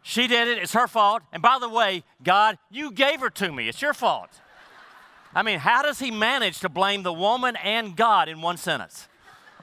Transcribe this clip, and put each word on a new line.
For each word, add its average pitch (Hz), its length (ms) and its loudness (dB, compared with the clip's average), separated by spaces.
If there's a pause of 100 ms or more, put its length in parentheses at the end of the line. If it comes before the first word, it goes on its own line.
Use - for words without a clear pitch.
She 247 260 -2
did 233 200 2
it. 233 100 0
It's 180 160 -6
her 233 140 2
fault. 208 440 2
And 165 100 -8
by 254 180 4
the 240 100 -6
way, 208 340 0 (180)
God, 196 360 4 (120)
you 277 220 -8
gave 269 300 0
her 233 100 -2
to 185 200 -4
me. 117 180 -4
It's - 120 -8
your 285 120 0
fault. 143 360 -2 (1040)
I 180 100 0
mean, 208 160 -2
how 226 220 4
does 294 180 -2
he 254 120 -6
manage 220 480 -2
to 185 100 -4
blame 190 340 0
the 175 100 -4
woman 226 420 0
and 202 400 -4
God 202 340 2
in 160 120 -12
one 170 160 -2
sentence 135 500 -6 (560)